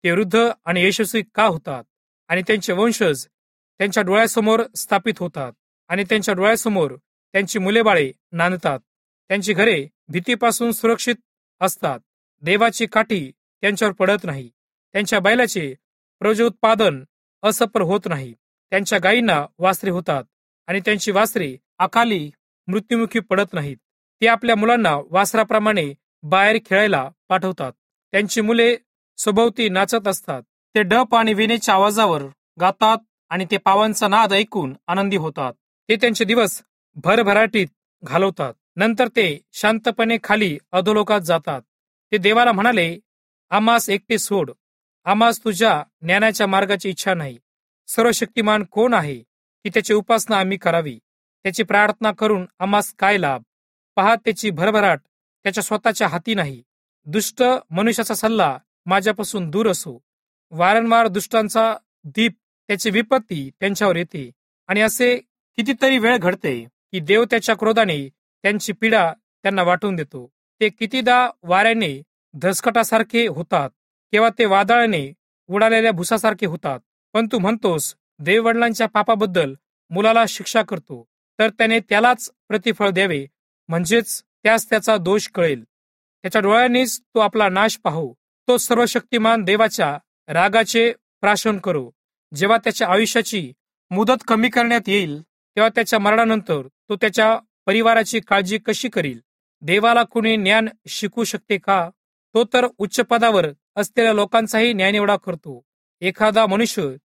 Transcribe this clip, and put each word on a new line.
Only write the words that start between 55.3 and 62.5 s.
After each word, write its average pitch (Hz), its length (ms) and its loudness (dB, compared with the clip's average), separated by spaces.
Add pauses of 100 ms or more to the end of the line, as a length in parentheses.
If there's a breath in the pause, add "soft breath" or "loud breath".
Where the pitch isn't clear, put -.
त्याच्या 196 200 -4
स्वतःच्या 214 460 -2
हाती 170 260 -4
नाही. 139 280 -4 (420)
दुष्ट 208 380 -4 (280)
मनुष्याचा 214 440 -2
सल्ला 202 440 0 (280)
माझ्यापासून 190 640 -2
दूर 208 200 0
असो." 143 280 -8 (520)
वारंवार 226 560 2
दुष्टांचा 220 680 0 (280)
दीप, 208 280 -2 (360)